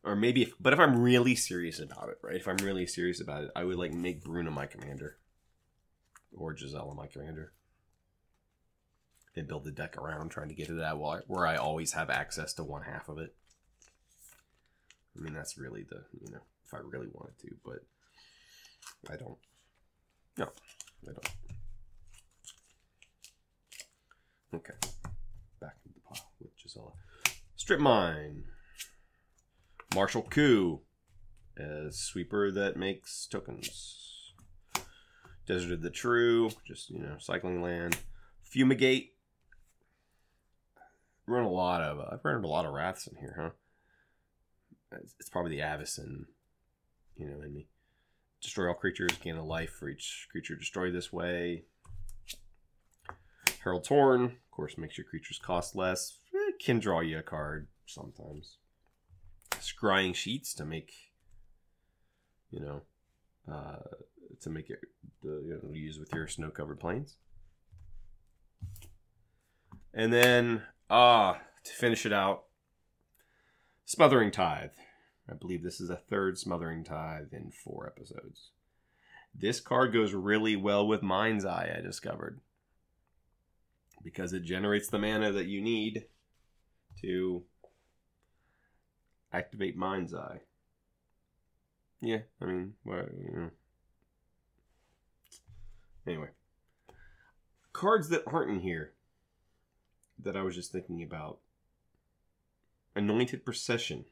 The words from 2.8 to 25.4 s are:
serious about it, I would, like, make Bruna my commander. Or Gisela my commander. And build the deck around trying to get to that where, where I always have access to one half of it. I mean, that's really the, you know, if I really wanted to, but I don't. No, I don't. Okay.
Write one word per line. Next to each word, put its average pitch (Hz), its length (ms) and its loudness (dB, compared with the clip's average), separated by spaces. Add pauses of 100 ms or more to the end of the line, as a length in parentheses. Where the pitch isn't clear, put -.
serious 87 340 -2
about 76 260 -6
it, - 100 -10
I 87 80 -2
would, 92 140 0
like, 87 160 -2
make 87 300 -4
Bruna 82 280 -4
my 71 160 -4
commander. 71 500 -12 (1160)
Or 80 180 -6
Gisela 71 400 -10
my 73 140 -12
commander. 78 460 -12 (1800)
And 78 120 -6
build 73 160 -8
the 73 80 -8
deck 78 260 -10
around 78 320 -8
trying 76 200 -10
to 76 40 -12
get 76 140 -8
to 82 80 -6
that 78 240 -4
where, 76 260 -6
where 90 220 0
I 80 80 2
always 78 380 -2
have 80 180 -2
access 71 420 -4
to 82 100 -8
one 73 200 -8
half - 260 -12
of 76 80 -10
it. 80 160 -10 (1800)
I - 40 -12
mean, 78 120 -8
that's 76 240 -10
really 60 320 -12
the, - 140 -14 (180)
you 53 100 -16
know, - 100 -18 (220)
if - 80 -20
I - 120 -12
really 65 280 -10
wanted - 280 -20
to, - 160 -16 (100)
but - 140 -14 (1300)
I 78 40 -10
don't. - 220 -14 (1000)
No, 92 120 -4 (580)
I - 60 -14
don't. - 160 -10 (3250)
Okay. - 200 -10 (840)